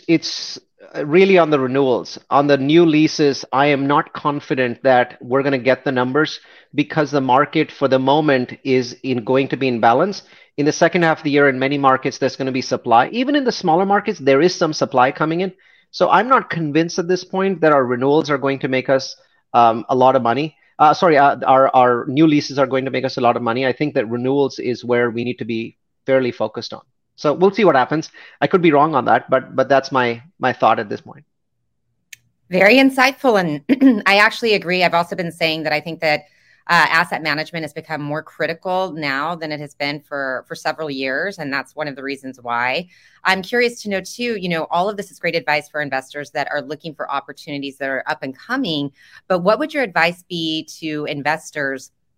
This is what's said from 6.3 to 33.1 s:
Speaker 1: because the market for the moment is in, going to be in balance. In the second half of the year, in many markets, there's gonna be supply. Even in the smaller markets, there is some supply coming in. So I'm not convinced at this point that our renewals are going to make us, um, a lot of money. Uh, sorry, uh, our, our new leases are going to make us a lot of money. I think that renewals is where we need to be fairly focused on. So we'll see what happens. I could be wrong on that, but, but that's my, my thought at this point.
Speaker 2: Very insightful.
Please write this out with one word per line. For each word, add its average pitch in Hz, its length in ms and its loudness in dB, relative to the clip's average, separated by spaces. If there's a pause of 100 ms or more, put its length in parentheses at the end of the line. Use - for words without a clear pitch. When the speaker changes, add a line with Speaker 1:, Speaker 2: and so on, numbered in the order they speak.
Speaker 1:
because 147 380 -2
the 143 100 0
market 139 480 2
for 135 200 -2
the 131 100 4
moment 135 640 0
is 127 300 -2 (100)
in, 123 220 -4
going 131 240 0
to - 80 -6
be 135 100 -2
in 120 140 -2
balance. 139 420 2 (320)
In 143 100 -2
the 151 60 2
second 170 320 2
half 160 160 2
of - 60 -20
the 143 60 -2
year, 143 180 4
in 127 100 -2
many 139 180 -2
markets, 135 400 2
there's 131 200 -2
gonna 131 140 -4
be 127 100 -2
supply. 120 480 2
Even 262 260 -2
in 285 80 0
the 240 80 -2
smaller 180 340 0
markets, 202 340 -2
there 135 220 4
is 180 140 2
some 160 180 -2
supply 131 380 2
coming 165 300 -2
in. 190 120 -4 (380)
So - 180 0
I'm 202 180 2
not 254 220 2
convinced 165 500 -2
at 170 80 -4
this 180 160 -2
point 190 380 -4
that 156 100 4
our 139 120 4
renewals 139 460 0
are 143 80 0
going 135 220 -2
to 147 80 -6
make 131 220 -2
us, 135 260 0 (380)
um, 117 340 4
a 139 80 0
lot 131 220 4
of 123 40 2
money. 127 340 -2 (220)
Uh, 147 160 6
sorry, 160 240 2
uh, 139 300 4
our, 135 260 4
our 123 340 4
new 147 200 2
leases 143 320 0
are 135 80 2
going 131 180 -2
to 131 60 -6
make 131 140 -4
us 127 100 -4
a 131 60 -4
lot 120 160 2
of 117 40 -6
money. 120 240 -2
I 127 60 0
think 147 220 -4
that 110 160 -2
renewals 131 500 -2
is 120 240 -6
where 120 260 0
we 117 140 -6
need 120 160 -8
to 117 60 -8
be 113 320 -8 (280)
fairly 131 260 0
focused 110 420 -8
on. 110 80 -16 (340)
So 147 180 -2
we'll 185 180 2
see 220 120 -2
what 156 140 4
happens. 151 340 -2 (300)
I 139 60 0
could 185 140 2
be 165 120 4
wrong 147 220 4
on 120 100 0
that, 117 240 2
but, 131 260 -2
but 131 140 0
that's 135 220 2
my, 120 300 -2 (180)
my 123 120 0
thought 113 260 2
at 107 120 -8
this 113 120 -8
point. - 220 -20 (1300)
Speaker 2:
Very 190 260 4
insightful. 262 640 4